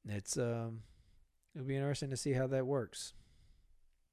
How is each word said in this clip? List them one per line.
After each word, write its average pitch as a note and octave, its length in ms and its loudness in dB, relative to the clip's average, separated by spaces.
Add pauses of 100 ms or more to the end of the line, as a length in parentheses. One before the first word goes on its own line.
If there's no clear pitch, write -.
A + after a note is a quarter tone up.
it's, G2+ 300 -2
um, A#2 460 0 (720)
it'll C3 120 -8
be C3+ 100 0
interesting C#3 340 0
to B2+ 60 0
see C#3 160 2
how C3 160 4
that C3 180 4
works. C3 460 0 (1000)